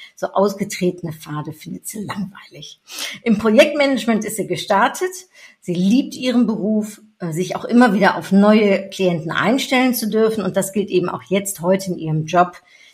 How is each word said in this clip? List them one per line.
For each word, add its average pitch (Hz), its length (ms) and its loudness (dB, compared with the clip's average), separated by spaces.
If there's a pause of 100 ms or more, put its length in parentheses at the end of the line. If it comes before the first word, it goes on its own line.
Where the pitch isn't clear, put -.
(160)
So - 120 -6
ausgetretene 190 880 -2
Pfade 151 380 -10
findet 175 360 -14
sie 214 160 -10
langweilig. - 760 -12 (440)
Im 226 160 2
Projektmanagement 254 840 2
ist 214 120 -8
sie 185 120 -4
gestartet. 220 600 0 (520)
Sie 180 120 -6
liebt 196 420 2
ihren 247 300 0
Beruf, 208 560 -2 (180)
äh, 170 120 -8
sich 170 240 -4
auch - 100 -10
immer 240 280 6
wieder 190 240 4
auf 160 160 -8
neue 208 560 4
Klienten 170 420 -2
einstellen 254 600 0
zu 226 160 -4
dürfen. 220 340 0
Und 190 140 -4
das 190 160 -2
gilt 202 160 -2
eben 175 200 0
auch - 140 -8
jetzt 196 380 -4
heute 190 300 0
in 165 60 -6
ihrem 156 280 -4
Job. 175 360 0 (320)